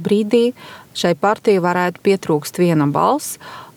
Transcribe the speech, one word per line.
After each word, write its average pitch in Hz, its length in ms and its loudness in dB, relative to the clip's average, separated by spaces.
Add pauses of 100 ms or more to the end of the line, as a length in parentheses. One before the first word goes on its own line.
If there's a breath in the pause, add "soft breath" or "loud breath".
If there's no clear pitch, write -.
brīdī 214 540 0 (420 loud breath)
šai 175 240 0
partijai 202 400 2
varētu 180 400 -2
pietrūkst 180 640 0
viena 160 260 2
balss, 175 480 0 (400 loud breath)